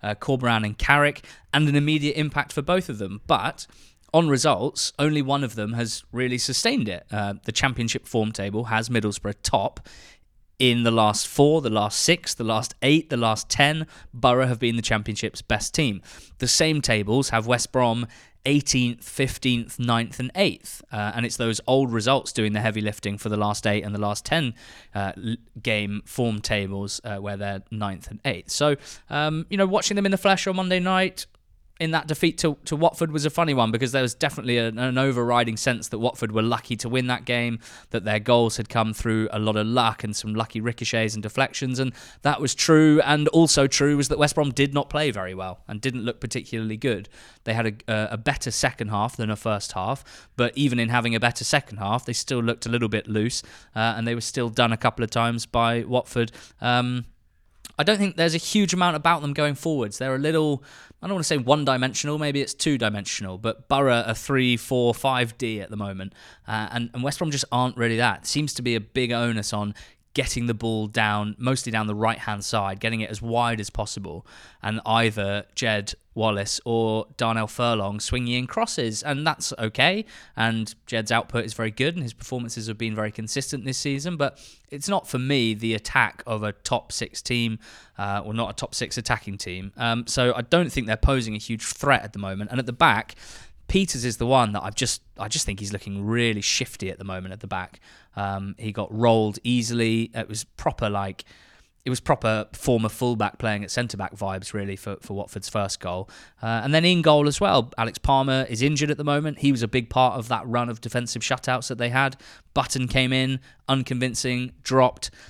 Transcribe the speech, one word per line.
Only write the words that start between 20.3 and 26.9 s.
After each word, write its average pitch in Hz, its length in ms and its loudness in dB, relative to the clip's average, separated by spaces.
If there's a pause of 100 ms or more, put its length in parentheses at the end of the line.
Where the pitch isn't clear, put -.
eighth. - 560 -2
Uh, 104 240 -4
and 117 120 -2
it's 107 100 -6
those 113 300 0
old 131 260 4
results 117 400 0
doing 107 220 0
the 104 60 0
heavy 107 200 0
lifting 104 380 -4
for - 100 -6
the 107 80 -2
last 104 300 0
eight 104 180 2
and 104 100 -6
the 104 60 -4
last 104 240 -2
ten, 143 300 0 (400)
uh, 98 180 -2 (100)
l-, 113 140 -4 (260)
game 104 440 -2
form 113 340 -2
tables, 98 640 -4